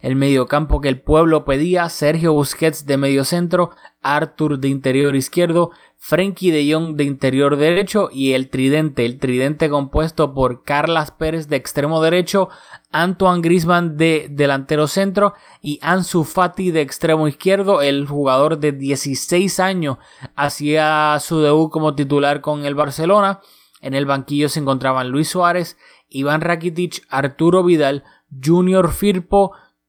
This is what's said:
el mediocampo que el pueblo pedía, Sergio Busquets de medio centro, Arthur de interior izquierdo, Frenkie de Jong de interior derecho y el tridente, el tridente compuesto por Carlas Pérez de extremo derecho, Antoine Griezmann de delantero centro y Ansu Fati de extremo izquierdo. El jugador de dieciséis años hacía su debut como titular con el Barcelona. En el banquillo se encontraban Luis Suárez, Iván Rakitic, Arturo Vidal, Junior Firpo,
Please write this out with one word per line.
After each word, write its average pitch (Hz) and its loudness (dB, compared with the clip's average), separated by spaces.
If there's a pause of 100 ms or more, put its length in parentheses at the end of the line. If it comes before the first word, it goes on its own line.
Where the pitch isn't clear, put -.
el 131 -2
mediocampo 139 0
que 143 -2
el 131 -4
pueblo 160 2
pedía, 170 0
Sergio 160 0
Busquets 151 -2
de 139 0
medio 139 2
centro, 175 0 (320)
Arthur 147 -2
de 135 -2
interior 139 0
izquierdo, 170 0 (260)
Frenkie 180 -2
de 147 2
Jong 160 -2
de 147 0
interior 139 0
derecho 180 0
y 135 0
el 131 -2
tridente, 135 0
el 127 -8
tridente 143 -2
compuesto 147 -2
por 127 -2
Carlas 151 -2
Pérez 156 -6
de 147 -2
extremo 143 -2
derecho, 180 0 (420)
Antoine 175 0
Griezmann 170 2
de 160 2
delantero 143 0
centro 196 0 (300)
y 147 -8
Ansu 175 0
Fati 185 -2
de 160 0
extremo 156 0
izquierdo. 190 2
El 139 0
jugador 143 2
de 147 0
dieciséis 139 -2
años 180 -2 (380)
hacía 151 0
su 160 -2
debut 156 4
como 156 -2
titular 143 0
con 147 -6
el 143 -4
Barcelona. 180 0 (420)
En 135 -8
el 139 0
banquillo 139 -2
se 151 -4
encontraban 131 -2
Luis 147 -2
Suárez, 175 0 (320)
Iván 143 -2
Rakitic, 170 -4
Arturo 160 0
Vidal, 143 2 (400)
Junior 180 4
Firpo, 196 2 (360)